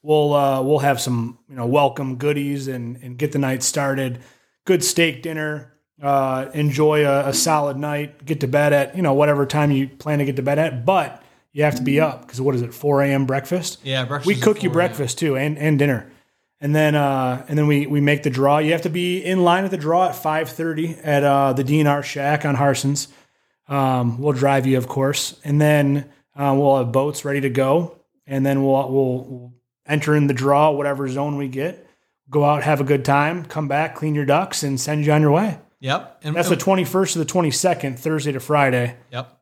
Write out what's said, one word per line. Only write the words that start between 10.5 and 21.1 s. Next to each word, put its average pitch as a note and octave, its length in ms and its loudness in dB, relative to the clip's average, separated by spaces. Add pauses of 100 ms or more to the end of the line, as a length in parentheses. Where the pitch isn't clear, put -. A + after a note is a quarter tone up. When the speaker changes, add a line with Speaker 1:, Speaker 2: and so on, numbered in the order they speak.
Speaker 1:
at, C3 260 -2
but E3+ 380 0 (280)
you C#3+ 120 -2
have C#3+ 120 2
to B2+ 60 -8
be C#3 180 2
up D3+ 280 -2
'cause A#2+ 120 -12
what C3+ 140 0
is A#2+ 80 -2
it, A#2+ 140 -8
four C#3+ 260 2
A C#3 80 2
M C3+ 160 0
breakfast? C3+ 580 -4
Speaker 2:
Yeah, C3+ 220 -4
breakfast C3+ 220 -6
Speaker 1:
We G3+ 80 2
Speaker 2:
is - 40 -4
at - 60 -2
Speaker 1:
cook G#3 160 4
you F#3 80 0
Speaker 2:
four D#3 120 2
A - 20 4
M. F3+ 60 0
Speaker 1:
breakfast B2 280 -6
too, D3+ 180 0
and, D3 220 -2
and D3 220 2
dinner, C3+ 300 0 (520)
and D3 140 -2
then, D3+ 180 4
uh, C3+ 560 0
and D3 80 -2
then D3+ 80 2
we, C#3+ 220 2
we D3 140 0
make C#3+ 200 2
the D3+ 80 -2
draw. C#3 300 2
You D#3 140 0
have E3 100 -2
to F3+ 60 -4
be F3+ 360 -2
in F#3 180 0
line F3+ 220 4
at F#3+ 60 -4
the F#3+ 60 -4
draw E3+ 320 2
at F#3 60 -6
five D#3+ 340 -2
thirty E3 540 -6
at, C#3+ 200 2